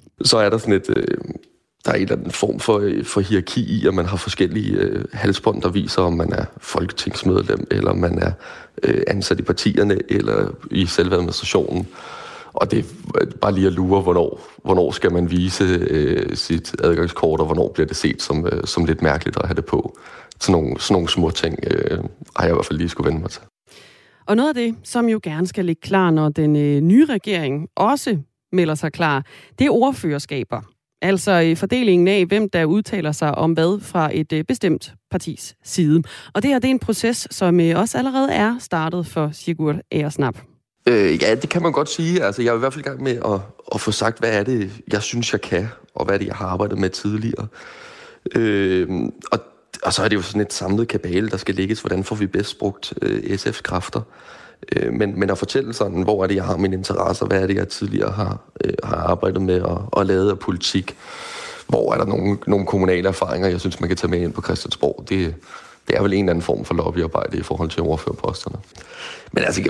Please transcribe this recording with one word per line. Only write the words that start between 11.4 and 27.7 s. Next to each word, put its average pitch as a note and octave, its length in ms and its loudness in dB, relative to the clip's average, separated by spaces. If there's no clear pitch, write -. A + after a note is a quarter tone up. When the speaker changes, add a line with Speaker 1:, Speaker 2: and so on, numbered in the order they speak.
Speaker 1:
Og - 180 -2
det A2 80 2
er - 460 -2
bare G2+ 140 2
lige F#2+ 120 2
at F#2 60 4
lure, F#2 280 2
hvornår, F2 400 0
hvornår F2+ 260 4
skal - 220 0
man F2 180 2
vise, F2+ 340 2
øh, E2+ 720 0
sit - 420 -2
adgangskort, E2+ 600 2
og D#2 60 2
hvornår D#2 280 2
bliver D#2 120 2
det - 100 -6
set - 260 -2
som, D#2 240 0
øh, - 180 -2
som E2+ 200 0
lidt E2 180 0
mærkeligt D#2 340 0
at - 100 -2
have - 80 -2
det - 100 -2
på. - 340 -2
Sådan F2+ 200 4
nogle, C2 200 -2
sådan - 140 2
nogle E2+ 140 2
små E2 220 2
ting, D#2+ 280 -2
øh, G1+ 280 0
har - 80 2
jeg E2+ 80 4
i - 20 4
hvert - 120 0
fald D2+ 120 -4
lige E2+ 100 0
skulle - 200 -2
vende D#2+ 120 0
mig E2+ 100 -6
til. - 120 -16
Speaker 2:
Og G#3 100 2
noget C4+ 120 2
af D4+ 60 0
det, A#3 200 -2
som A#3 240 0
jo A3 140 0
gerne E3 240 -2
skal F#3 180 -4
ligge E3 160 -2
klar, F#3+ 300 2
når D#3 180 4
den, D3+ 280 2
øh, D3 240 2
nye G3+ 240 8
regering F3 720 -2